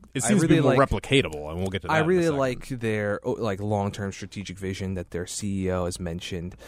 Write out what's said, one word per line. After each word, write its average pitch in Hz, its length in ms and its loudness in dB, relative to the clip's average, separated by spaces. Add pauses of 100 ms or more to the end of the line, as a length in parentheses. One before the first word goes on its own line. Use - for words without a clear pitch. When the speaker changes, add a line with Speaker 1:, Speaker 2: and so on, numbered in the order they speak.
(140)
Speaker 1:
It 135 80 -4
Speaker 2:
I 117 60 0
Speaker 1:
seems 202 140 6
Speaker 2:
really 165 140 8
Speaker 1:
to 143 60 6
be 135 60 4
more 135 80 4
Speaker 2:
like, 135 140 6
Speaker 1:
replicatable, 82 600 2
and 85 100 -4
we'll 95 80 0
get 98 140 -2
to - 60 -6
that 160 60 0
Speaker 2:
I 160 60 4
Speaker 1:
in 156 40 2
a - 40 -2
Speaker 2:
really 180 160 4
Speaker 1:
second. 147 140 2
Speaker 2:
like 131 300 -2
their, 107 560 -2
oh, 127 80 0
like, 101 280 -2
long-term 101 520 -2
strategic 95 460 -10
vision 95 360 -4
that 87 180 -6
their 87 140 -4
C 98 380 -4
E 92 80 0
O 90 140 0
has 90 120 -4
mentioned. 87 580 -8 (120)